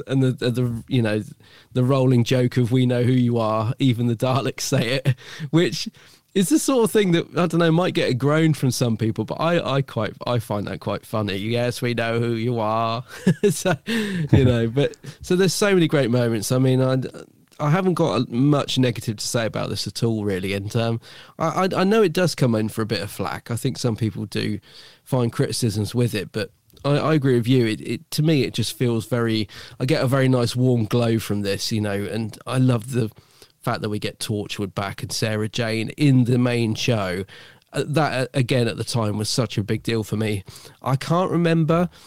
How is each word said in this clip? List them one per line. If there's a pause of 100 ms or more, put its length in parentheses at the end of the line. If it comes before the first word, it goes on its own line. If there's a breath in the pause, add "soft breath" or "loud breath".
and
the,
the,
the,
you
know, (520 soft breath)
the
rolling
joke
of,
"We
know
who
you
are,
even
the
Daleks
say
it," (180)
<laughs>
which (460 soft breath)
is
the
sort
of
thing
that, (120)
I
don't
know,
might
get
a
groan
from
some
people,
but
I,
I
quite, (160)
I
find
that
quite
funny.
"Yes,
we
know
who
you
are."
<laughs> (360 loud breath)
So, (120)
you
know,
but, (240 loud breath)
so
there's
so
many
great
moments.
I
mean,
I, (600)
I
haven't
got
a,
much
negative
to
say
about
this
at
all,
really.
And,
um, (400 loud breath)
I,
I, (120)
I
know
it
does
come
in
for
a
bit
of
flack.
I
think
some
people
do (440 loud breath)
find
criticisms
with
it,
but (340)
I,
I
agree
with
you.
It,
it,
to
me,
it
just
feels
very, (320 loud breath)
I
get
a
very
nice
warm
glow
from
this,
you
know, (100)
and (100)
I
love
the (500 soft breath)
fact
that
we
get
Torchwood
back
and
Sarah
Jane
in
the
main
show. (480 loud breath)
Uh,
that,
uh,
again,
at
the
time
was
such
a
big
deal
for
me. (380 loud breath)
I
can't
remember (180 soft breath)